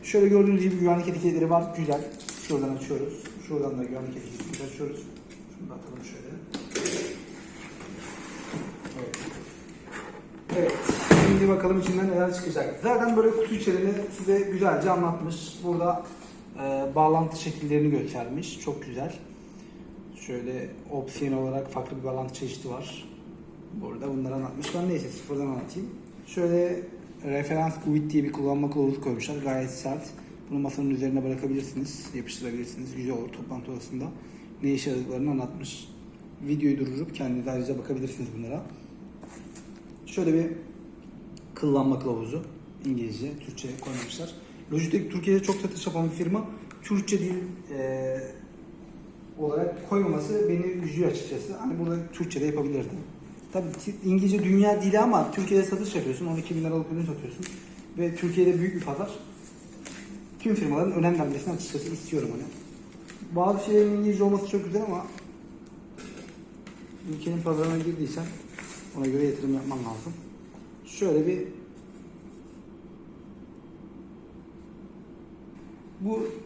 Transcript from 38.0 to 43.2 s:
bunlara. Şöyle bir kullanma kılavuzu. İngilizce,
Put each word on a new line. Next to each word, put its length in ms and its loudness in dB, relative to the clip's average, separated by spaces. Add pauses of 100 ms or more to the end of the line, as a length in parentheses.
bunlara. 260 -6 (1400)
Şöyle 280 2
bir 120 6 (1120)
kullanma 400 4
kılavuzu. 420 -2 (440)
İngilizce, 420 -2 (180)